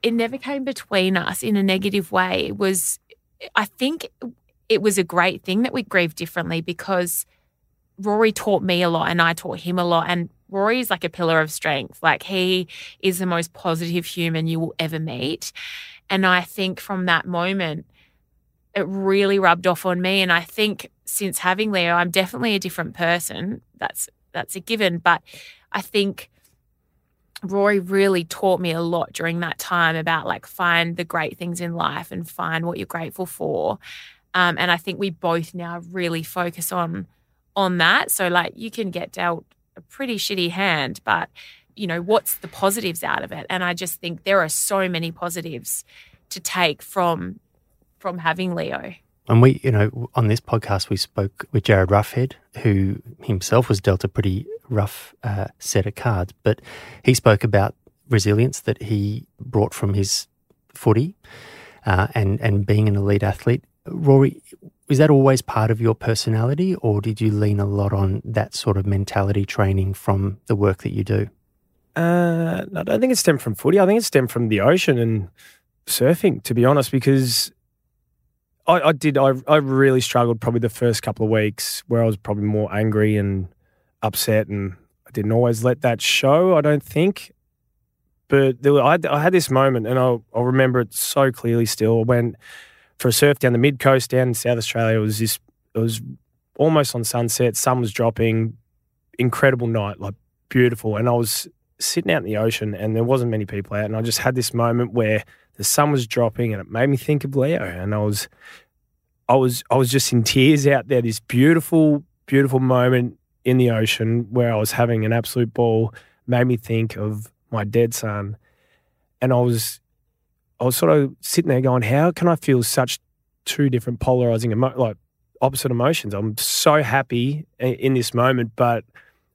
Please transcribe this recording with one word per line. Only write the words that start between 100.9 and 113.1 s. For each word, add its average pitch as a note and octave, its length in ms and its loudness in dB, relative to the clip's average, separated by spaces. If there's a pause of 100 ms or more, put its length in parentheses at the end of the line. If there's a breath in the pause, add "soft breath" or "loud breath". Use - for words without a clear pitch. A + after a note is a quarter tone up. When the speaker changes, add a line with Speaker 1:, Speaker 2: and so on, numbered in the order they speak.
Speaker 3:
And A#2 140 0
I A#2+ 40 2
was A#2 340 -2 (320)
sitting F3+ 320 -2
out D#3+ 80 2
in F#2+ 60 -8
the G#2+ 120 -4
ocean, G#2+ 360 -2
and G#2+ 220 -4
there A2+ 80 2
wasn't A#2+ 280 0
many G#2+ 140 -2
people G2+ 300 -8
out. G#2 100 -2
And G#2+ 120 -6
I A2 40 -2
just A#2 180 -2
had B2+ 160 0
this B2 180 -4
moment A#2 400 0
where G#2+ 300 0 (320 soft breath)
the G2+ 100 -12
sun D3 260 2
was B2+ 160 0
dropping, A#2 460 0
and G2 80 -8
it - 100 -14
made A#2 160 0
me C#3+ 100 2
think D3 280 -2
of C#3 100 -4
Leo. C#3 280 0
And F#2 300 -6
I G#2+ 60 0
was, G#2 300 -2 (1000 loud breath)
I B2 80 6
was, B2 340 2
I B2 60 2
was B2+ 140 4
just B2+ 240 0
in A#2 100 4
tears C3+ 420 4
out C3+ 220 2
there. B2+ 140 2
This A2+ 180 -4
beautiful, D3+ 840 4 (240)
beautiful C3+ 340 2
moment B2+ 560 2 (260)